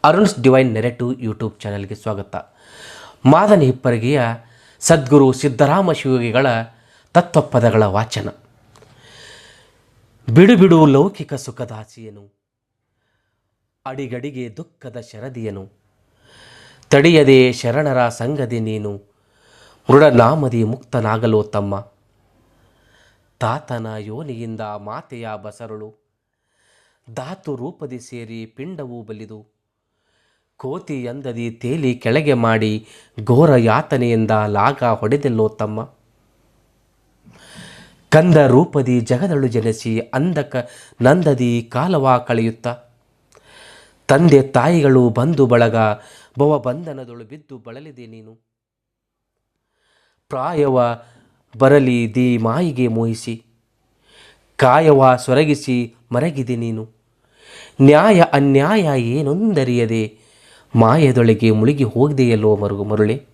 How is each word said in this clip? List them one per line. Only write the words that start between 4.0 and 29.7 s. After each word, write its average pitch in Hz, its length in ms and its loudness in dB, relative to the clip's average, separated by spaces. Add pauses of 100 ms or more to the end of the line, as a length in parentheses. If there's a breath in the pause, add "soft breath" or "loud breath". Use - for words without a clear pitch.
ಸದ್ಗುರು 139 520 4
ಸಿದ್ದರಾಮ 143 600 -2
ಶಿವಯೋಗಿಗಳ 127 560 -2 (680 soft breath)
ತತ್ವಪದಗಳ 120 720 0
ವಾಚನ. 101 460 -4 (2000 soft breath)
ಬಿಡು 196 240 8
ಬಿಡು 170 280 6
ಲೌಕಿಕ 147 480 0
ಸುಖದಾಸಿಯನು, 110 1040 -16 (1500)
ಅಡಿಗಡಿಗೆ 127 720 -12
ದುಃಖದ 123 420 -18
ಶರದಿಯನು, 110 720 -14 (1200 soft breath)
ತಡೆಯದೆ 139 640 6
ಶರಣರ 123 560 -2
ಸಂಗದಿ 120 500 -6
ನೀನು, 104 420 -8 (880 soft breath)
ಮೃಡನಾಮದಿ 135 720 4
ಮುಕ್ತನಾಗಲೋ 110 800 -2
ತಮ್ಮ. 101 440 -8 (1500)
ತಾತನ 120 480 -8 (120)
ಯೋನಿಯಿಂದ 113 600 -14
ಮಾತೆಯ 107 680 -16 (160)
ಬಸರುಳು, 107 640 -20 (1080)
ಧಾತು 139 420 -12
ರೂಪದಿ 127 440 -14
ಸೇರಿ 113 460 -16
ಪಿಂಡವೂ 131 580 -16
ಬಲಿದು, 107 520 -20 (1000)